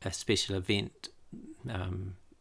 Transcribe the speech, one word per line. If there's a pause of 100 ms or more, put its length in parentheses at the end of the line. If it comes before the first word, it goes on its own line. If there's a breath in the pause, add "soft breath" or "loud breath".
a
special
event, (600)
um, (260)